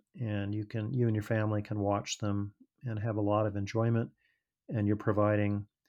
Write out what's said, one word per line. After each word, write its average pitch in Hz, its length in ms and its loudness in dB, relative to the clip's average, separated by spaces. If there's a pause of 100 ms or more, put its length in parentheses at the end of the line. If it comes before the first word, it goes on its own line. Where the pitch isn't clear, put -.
(200)
and 104 360 -2
you 107 100 -4
can, 110 280 -6
you 120 140 2
and 107 80 2
your 107 80 0
family 107 380 0
can 107 180 -6
watch 101 400 0
them 101 340 -2 (300)
and 113 140 -6
have 107 200 -2
a 107 40 0
lot 104 240 4
of 104 100 -2
enjoyment, 113 540 0 (600)
and 110 180 0
you're 104 80 4
providing 104 720 2 (240)